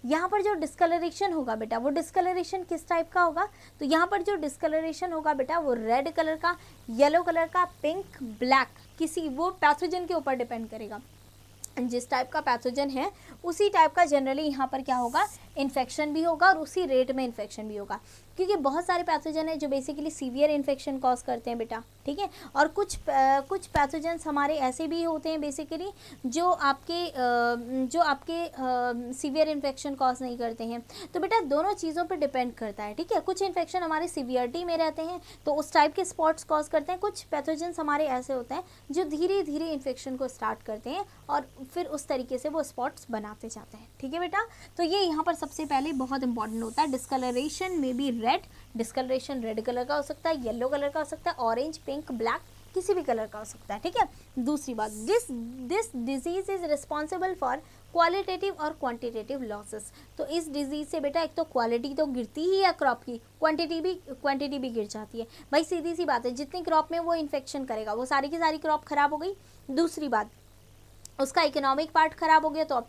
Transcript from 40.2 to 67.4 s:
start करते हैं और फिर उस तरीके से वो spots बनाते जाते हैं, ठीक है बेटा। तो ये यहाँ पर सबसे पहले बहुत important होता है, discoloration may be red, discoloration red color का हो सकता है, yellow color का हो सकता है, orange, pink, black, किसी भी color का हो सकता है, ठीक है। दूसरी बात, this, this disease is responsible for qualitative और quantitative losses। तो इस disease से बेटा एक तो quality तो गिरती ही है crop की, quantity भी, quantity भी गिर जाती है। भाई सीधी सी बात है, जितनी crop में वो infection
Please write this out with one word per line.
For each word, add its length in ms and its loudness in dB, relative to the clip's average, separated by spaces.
start 360 -6
करते 260 -8
हैं 160 -6
और 200 -2
फिर 240 -6
उस 200 -8
तरीके 300 -4
से 120 -6
वो 140 0
spots 480 -6
बनाते 380 -8
जाते 280 -16
हैं, 100 -20
ठीक 140 -6
है 60 -2
बेटा। 260 0
तो 60 2
ये 160 2
यहाँ 240 2
पर 120 2
सबसे 300 -6
पहले 280 0
बहुत 300 0
important 400 -2
होता 180 0
है, 80 4
discoloration 840 -2
may 180 2
be 160 0
red, 260 2
discoloration 640 -2
red 200 -4
color 220 -2
का 120 -2
हो 60 2
सकता 280 -4
है, 160 0
yellow 240 -2
color 200 0
का 100 -2
हो 60 -2
सकता 260 -4
है, 60 -8
orange, 420 0
pink, 320 -6
black, 300 -2
किसी 180 0
भी 100 2
color 240 0
का 120 -12
हो 60 -12
सकता 280 -12
है, 60 -6
ठीक 180 -2
है। 100 4
दूसरी 340 -2
बात, 180 -2
this, 240 2
this 220 0
disease 440 -2
is 180 -2
responsible 680 -2
for 180 0
qualitative 680 2
और 200 -2
quantitative 640 -4
losses। 480 -10
तो 100 -4
इस 220 -2
disease 380 -4
से 120 -2
बेटा 220 0
एक 140 -2
तो 100 0
quality 480 0
तो 140 2
गिरती 360 -4
ही 160 4
है 140 6
crop 300 0
की, 140 -8
quantity 420 2
भी, 120 0
quantity 480 -2
भी 120 -4
गिर 160 -2
जाती 320 -10
है। 80 -8
भाई 120 6
सीधी 320 -2
सी 100 -2
बात 200 0
है, 80 0
जितनी 300 -6
crop 280 2
में 80 -2
वो 160 0
infection 500 -4